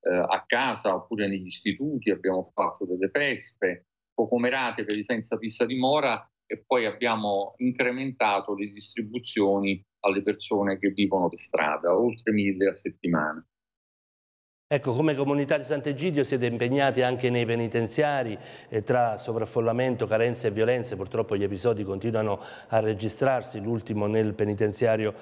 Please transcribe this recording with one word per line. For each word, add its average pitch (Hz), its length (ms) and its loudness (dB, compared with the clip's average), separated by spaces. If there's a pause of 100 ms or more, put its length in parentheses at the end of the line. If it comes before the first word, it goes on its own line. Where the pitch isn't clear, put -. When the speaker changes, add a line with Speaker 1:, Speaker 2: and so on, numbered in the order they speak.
Speaker 1:
eh, - 80 2
a - 320 2
casa 117 480 2
oppure 104 320 -2
negli 95 200 -4
istituti, 113 640 -2
abbiamo 92 440 0
fatto - 320 -2
delle 90 240 -2
feste, 127 760 -2 (280)
pocomerate 120 720 0
per 104 120 -2
i 104 60 -4
senza 113 340 -4
fissa 113 300 -2
dimora 131 580 2 (220)
e - 180 -10
poi 123 220 2
abbiamo 104 680 -2
incrementato 123 1000 0
le 101 160 -6
distribuzioni 101 1120 -2 (220)
alle 98 180 2
persone 101 560 0
che 98 120 2
vivono 95 380 2
per - 120 -6
strada, 80 580 2
oltre 113 340 0
mille 98 360 2
a 95 60 0
settimana. 78 720 -2 (1200)
Speaker 2:
Ecco, 131 260 0
come 151 200 4
comunità 143 440 2
di 143 40 -4
Sant'Egidio 143 640 0
siete 123 220 0
impegnati 123 540 2
anche 123 300 2
nei 120 160 2
penitenziari, 117 880 0 (320)
eh, 110 140 -2
tra 120 340 2
sovraffollamento, 117 920 0
carenze 117 420 2
e - 20 2
violenze. 110 460 0
Purtroppo 104 400 -2
gli 101 80 0
episodi 101 400 0
continuano 104 560 -2 (300)
a 113 100 4
registrarsi, 110 800 0
l'ultimo 107 480 -2
nel 107 260 2
penitenziario 107 880 0